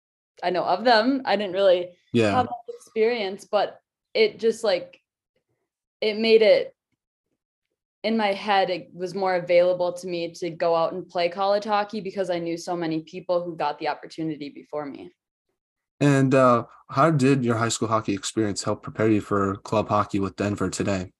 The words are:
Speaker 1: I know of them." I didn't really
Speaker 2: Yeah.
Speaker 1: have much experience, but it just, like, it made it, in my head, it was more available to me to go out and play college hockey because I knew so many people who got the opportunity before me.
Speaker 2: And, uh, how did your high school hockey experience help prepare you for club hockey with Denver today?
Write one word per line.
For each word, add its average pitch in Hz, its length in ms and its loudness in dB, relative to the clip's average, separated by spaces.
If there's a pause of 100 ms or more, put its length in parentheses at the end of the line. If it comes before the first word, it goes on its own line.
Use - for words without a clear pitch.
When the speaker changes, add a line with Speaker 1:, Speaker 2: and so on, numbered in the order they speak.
(420)
Speaker 1:
I 180 60 -2
know 180 160 -2
of 180 180 -2
them." 247 440 2
I 196 100 2
didn't 202 160 -4
really 180 380 2 (240)
Speaker 2:
Yeah. 110 160 4
Speaker 1:
have 247 160 2
much - 280 -12
experience, 214 680 -4
but - 380 -2 (320)
it 214 240 2
just, 226 260 -2
like, 180 360 -2 (1000)
it 214 160 -2
made 220 240 2
it, 190 320 4 (1300)
in 226 140 -2
my 208 160 0
head, 196 360 2
it 180 240 -6
was 175 220 -8
more 185 220 0
available 175 560 4
to 175 160 -12
me 170 260 -6
to 175 160 -6
go 170 240 0
out 165 180 2
and 180 160 -10
play 175 200 -2
college 196 360 0
hockey 208 360 -2
because 190 280 -6
I 175 120 -2
knew 170 180 -6
so 175 180 -6
many 160 260 -4
people 175 400 -4
who 170 140 -10
got 151 220 -4
the 151 100 -6
opportunity 147 600 -8
before 147 340 -10
me. 131 280 -16 (880)
Speaker 2:
And, 135 340 4
uh, 123 300 6 (260)
how 147 220 4
did 135 320 4
your 117 120 0
high 113 120 0
school 110 200 -2
hockey 110 240 0
experience 101 520 -4
help 107 180 -4
prepare 110 260 0
you 107 120 4
for 98 380 0
club 107 300 -2
hockey - 300 0
with 95 160 -4
Denver 98 340 -2
today? 95 520 -4